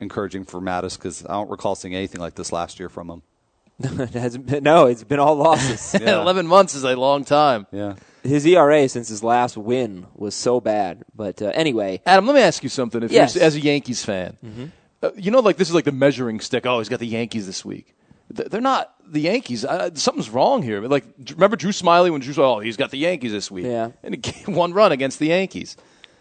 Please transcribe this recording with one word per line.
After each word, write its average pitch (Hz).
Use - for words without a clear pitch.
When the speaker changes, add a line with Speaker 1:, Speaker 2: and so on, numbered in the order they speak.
Speaker 1:
encouraging 95
for 90
Mattis 90
'cause -
I -
don't 104
recall 98
seeing 92
anything 92
like 82
this -
last 85
year 87
from 87
him. 85
Speaker 2:
<laughs> -
It 123
hasn't 123
been, 143
no, 151
it's 120
been 143
all 147
losses. 139
Speaker 1:
<laughs> 196
Yeah. 202
Speaker 3:
<laughs> -
Eleven 180
months 175
is 139
a 131
long 135
time. 143
Speaker 1:
Yeah. 101
Speaker 2:
His 143
E 180
R 147
A 147
since 120
his 107
last 117
win 107
was 101
so 123
bad. 104
But, 104
uh, 101
anyway. 110
Speaker 3:
Adam, 190
let 285
me 269
ask 170
you 127
something. 117
If 113
Speaker 2:
Yes. 208
Speaker 3:
you're, -
as 156
a 147
Yankees 143
fan, 92
Speaker 2:
Mm-hmm. 117
Speaker 3:
uh, -
you 196
know, 262
like, 208
this 175
is 170
like 160
the 143
measuring 127
stick. 123
"Oh, 123
he's 107
got 123
the 120
Yankees 113
this -
week." 98
Th-, -
they're 214
not 254
the 151
Yankees. 170
Uh, 180
something's 139
wrong 180
here. 107
Like, 135
d-, 120
remember 196
Drew 165
Smiley 175
when 147
Drew 135
said, 151
"Oh, 123
he's 110
got 131
the 135
Yankees 139
this 101
week." 95
Speaker 2:
Yeah. 117
Speaker 3:
And -
he 143
gave -
<laughs> 170
one 170
run 196
against 135
the 151
Yankees. 175